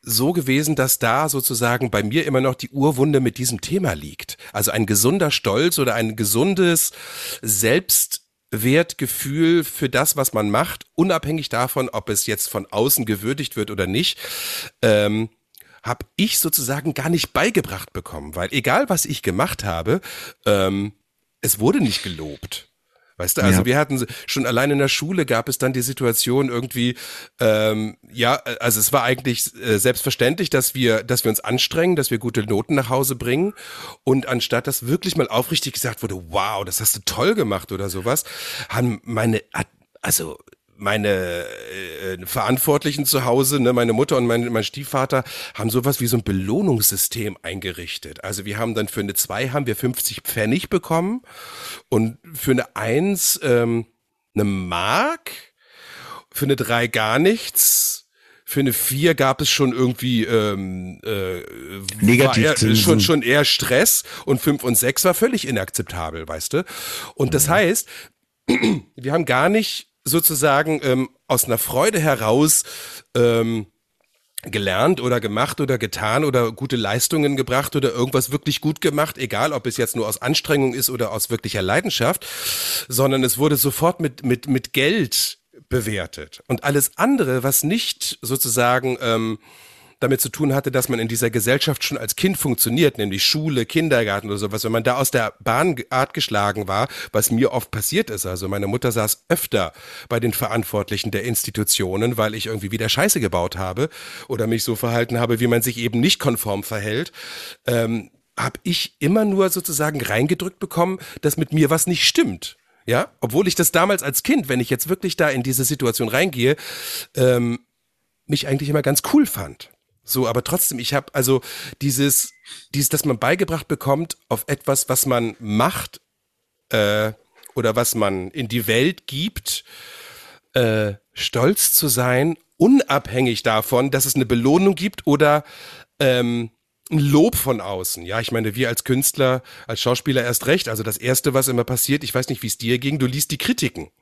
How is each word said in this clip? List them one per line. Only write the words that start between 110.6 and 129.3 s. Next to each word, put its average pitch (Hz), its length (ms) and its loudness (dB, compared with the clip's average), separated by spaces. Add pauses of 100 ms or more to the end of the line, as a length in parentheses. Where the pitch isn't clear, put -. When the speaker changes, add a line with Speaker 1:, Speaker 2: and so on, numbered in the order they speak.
Speaker 1:
dass 147 160 0
mit 160 160 -2
mir 156 160 6
was 160 180 2
nicht 180 180 0
stimmt. - 520 0 (280)
Ja, 120 220 2 (140)
obwohl 143 260 2
ich 180 80 0
das 170 160 2
damals 185 320 2
als 139 200 -4
Kind, 240 260 2
wenn 127 100 2
ich 120 100 0
jetzt 135 200 -2
wirklich 185 260 -2
da 156 140 2
in 131 140 0
diese 131 200 0
Situation 120 460 0
reingehe, 135 480 2 (580)
ähm, 120 440 2 (680)
mich 147 220 -2
eigentlich 139 200 -2
immer 147 140 0
ganz 139 220 0 (100)
cool 294 120 8
fand. - 440 -10 (340)
So, 127 240 0
aber 117 160 0
trotzdem, - 360 -2
ich 123 140 -4
hab 135 220 -4
also 131 260 2 (400)
dieses, 139 520 0 (400)
dieses, 139 160 0
dass 156 160 -2
man 123 140 0
beigebracht 165 480 -2
bekommt, 143 500 -2 (100)
auf - 200 -4
etwas, 139 420 -2
was 131 160 0
man 117 340 0
macht, 113 600 0 (680)
äh, 107 440 2 (420)
oder 113 200 2
was 120 200 0
man 95 360 0
in 131 160 -6
die 113 200 -2
Welt 131 400 2
gibt, - 560 -6 (920)